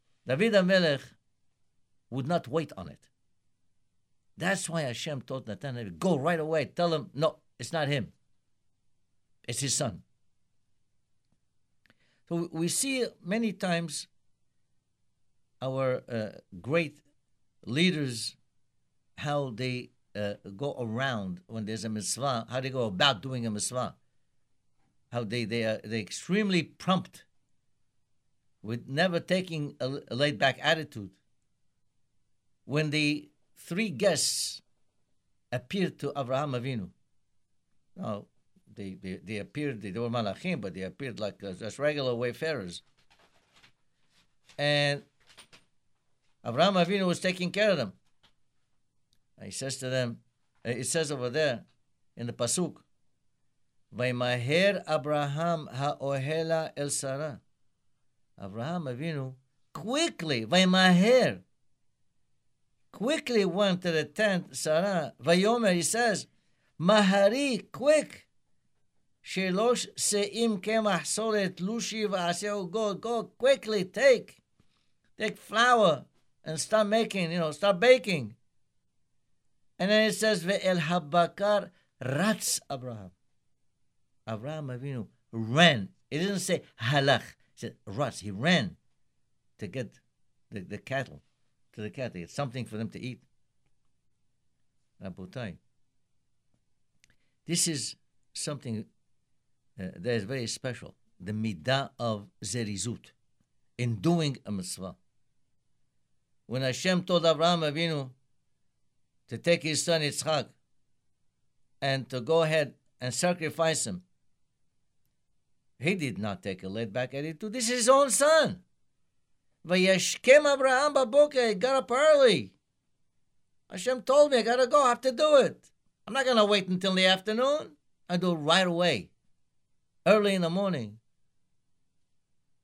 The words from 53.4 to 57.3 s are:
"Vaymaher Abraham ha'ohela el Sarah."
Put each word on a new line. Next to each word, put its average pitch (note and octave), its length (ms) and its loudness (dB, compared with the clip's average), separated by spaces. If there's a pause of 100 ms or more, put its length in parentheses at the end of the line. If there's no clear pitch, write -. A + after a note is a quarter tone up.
"Vaymaher B2 920 0
Abraham D3+ 800 -2
ha'ohela C#3+ 1120 -4
el C#3+ 120 -4
Sarah." C3+ 520 -6 (1000)